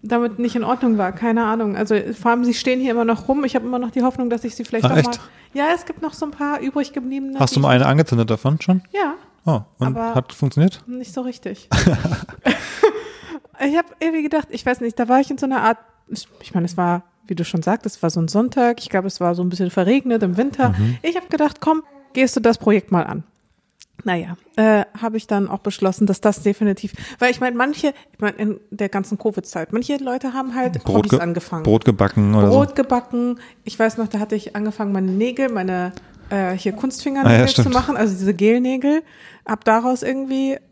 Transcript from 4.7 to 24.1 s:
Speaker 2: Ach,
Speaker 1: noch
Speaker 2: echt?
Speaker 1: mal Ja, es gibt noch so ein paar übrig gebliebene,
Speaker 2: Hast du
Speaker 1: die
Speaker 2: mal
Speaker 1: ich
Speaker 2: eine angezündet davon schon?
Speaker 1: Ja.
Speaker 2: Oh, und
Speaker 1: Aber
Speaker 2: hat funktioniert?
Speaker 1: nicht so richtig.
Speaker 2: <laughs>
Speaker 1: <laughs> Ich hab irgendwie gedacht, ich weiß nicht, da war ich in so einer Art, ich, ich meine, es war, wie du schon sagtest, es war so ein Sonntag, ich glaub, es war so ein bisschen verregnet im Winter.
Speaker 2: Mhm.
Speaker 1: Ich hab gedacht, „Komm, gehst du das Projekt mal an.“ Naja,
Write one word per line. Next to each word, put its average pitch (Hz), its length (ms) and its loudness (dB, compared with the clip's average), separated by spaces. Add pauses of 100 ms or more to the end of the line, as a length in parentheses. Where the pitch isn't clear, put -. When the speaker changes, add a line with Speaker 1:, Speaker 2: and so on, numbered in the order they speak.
Speaker 2:
Ach, - 40 4
Speaker 1:
noch 269 60 2
Speaker 2:
echt? - 120 4 (100)
Speaker 1:
mal - 0 - (340)
Ja, 277 120 -2 (100)
es 349 100 -6
gibt - 160 -12
noch 311 140 -6
so - 100 -6
ein 294 60 -8
paar 294 300 -4
übrig 285 340 -4
gebliebene, 269 440 -8
Speaker 2:
Hast 135 180 2
du 143 40 2
Speaker 1:
die - 20 2
Speaker 2:
mal 139 140 4
Speaker 1:
ich 123 60 4
Speaker 2:
eine 139 40 4
angezündet 131 440 2
davon 135 320 0
schon? 185 180 2 (120)
Speaker 1:
Ja. 359 220 -2 (320)
Speaker 2:
Oh, 143 140 0 (180)
und 127 80 0 (100)
Speaker 1:
Aber 226 180 -4
Speaker 2:
hat - 200 -2
funktioniert? 147 520 2
Speaker 1:
nicht 247 280 -12
so 269 80 -6
richtig. 240 520 -10
Speaker 2:
<laughs> - 40 4 (680)
Speaker 1:
<laughs> 254 60 2 (1120)
Ich 285 140 2
hab 339 80 2 (160)
irgendwie 320 220 0
gedacht, 302 280 -2
ich - 140 -10
weiß 247 160 0
nicht, 233 180 -6
da 233 100 -2
war 254 120 6
ich 277 100 -2
in 277 60 -4
so 269 80 -4
einer 262 180 -2
Art, 220 140 2 (320)
ich, - 180 -10 (140)
ich - 140 -20
meine, 170 120 2
es 170 120 -6
war, 175 240 0 (240)
wie 185 80 -6
du 170 100 -4
schon 165 180 -2
sagtest, 214 340 -2
es - 60 -10
war 170 80 2
so 170 100 -2
ein 165 80 0
Sonntag, 240 520 2
ich - 80 -14
glaub, 190 160 0
es 196 160 -6
war 175 140 2
so 175 80 -2
ein 180 80 0
bisschen 180 200 -2
verregnet 226 520 2
im 180 160 0
Winter. 269 320 2
Speaker 2:
Mhm. 104 320 2
Speaker 1:
Ich 339 140 -2
hab 359 120 -8
gedacht, 302 320 0
„Komm, 311 220 2 (320)
gehst 254 220 2
du 262 40 2
das 226 180 4
Projekt 208 320 2
mal 175 140 2
an.“ - 180 -8 (800)
Naja, 175 340 -4 (180)